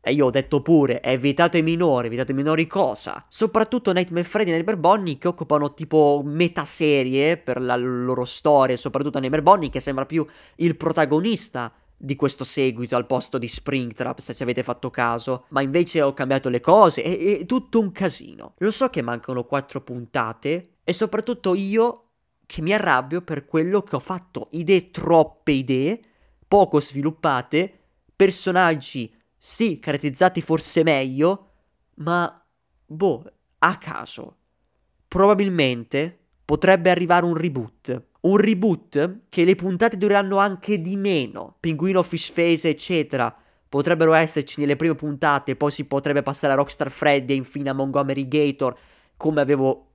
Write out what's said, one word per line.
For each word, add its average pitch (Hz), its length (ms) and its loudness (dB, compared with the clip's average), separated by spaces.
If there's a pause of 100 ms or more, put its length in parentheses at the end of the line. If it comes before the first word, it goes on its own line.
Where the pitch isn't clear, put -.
E 123 120 -2
io 143 140 4
ho - 20 4
detto 135 320 0
pure, 139 400 4
"È 131 160 0
vietato 143 400 2
ai 160 60 2
minori", 160 460 0
vietato 120 220 -4
ai 135 60 -2
minori 160 300 0
cosa? - 640 -4
Soprattutto 220 640 -2
Nightmare 175 320 -2
Freddy 180 260 -2
e 165 40 0
Nightmare 175 240 -2
Bonnie, 175 400 2
che - 100 -4
occupano 147 460 -2
tipo 147 520 2
metà 160 400 -2
serie 143 720 2
per 127 240 -6
la 123 140 -2
loro 123 500 -2
storia, 135 500 2
soprattutto 139 440 -4
Nightmare 139 240 -2
Bonnie, 175 260 4
che 131 100 -8
sembra 135 260 -6
più 156 200 -4 (300)
il 165 200 0
protagonista 160 960 -2 (300)
di 139 140 -6
questo 135 300 -2
seguito 123 500 -2
al 120 100 0
posto 127 320 -4
di 120 120 -6
Springtrap, 127 720 -6
se - 140 -12
ci - 80 -12
avete 123 220 -4
fatto 123 260 -8
caso. 120 600 -4
Ma 135 120 -2
invece 160 400 0
ho 139 120 2
cambiato 135 340 -2
le 123 140 -2
cose, 185 420 4
e, 175 380 -2
e 175 40 -8
tutto 233 360 0
un 190 100 -4
casino. - 680 -8
Lo 208 120 0
so 247 180 -2
che 151 120 -4
mancano 120 420 -6
quattro 135 380 -6
puntate, 123 1000 -8
e 180 120 -4
soprattutto 220 600 -2
io 220 500 -2 (400)
che - 160 -10
mi 165 100 -2
arrabbio 170 500 0
per 151 240 -8
quello 180 380 0
che 151 140 -6
ho - 20 -2
fatto. 175 520 -10
Idee, 175 400 0
troppe - 600 2
idee, 135 480 0 (480)
poco 190 320 4
sviluppate, 143 1000 -2 (360)
personaggi, 175 1000 0 (240)
sì, - 420 -2
caratterizzati 156 640 0
forse 160 420 0
meglio, 147 680 0 (440)
ma, 170 500 -4 (400)
boh, 160 380 -2 (340)
a 180 200 0
caso. - 580 -14 (720)
Probabilmente 175 1120 0 (260)
potrebbe 180 460 4
arrivare 175 360 4
un 170 100 0
reboot. 127 680 -6 (180)
Un 190 140 4
reboot 185 920 0
che 170 160 2
le 185 100 4
puntate 190 420 -2
dureranno 202 400 0
anche 196 440 -2
di 185 160 -6
meno. 185 640 -4
Pinguino, 170 440 0
Fish - 280 -6
Face, 170 360 2
eccetera, 143 680 -2 (360)
potrebbero 160 440 2
esserci 156 460 0
nelle 143 160 0
prime 160 200 0
puntate, 143 600 -2
poi 147 160 0
si 143 140 -8
potrebbe 139 360 -2
passare 139 300 -2
a 135 60 2
Rockstar 139 340 -4
Freddy 143 420 0
e 135 40 0
infine 139 320 -8
a 139 40 -4
Montgomery 139 540 -2
Gator, 139 500 0 (380)
come 156 240 -2
avevo 135 560 2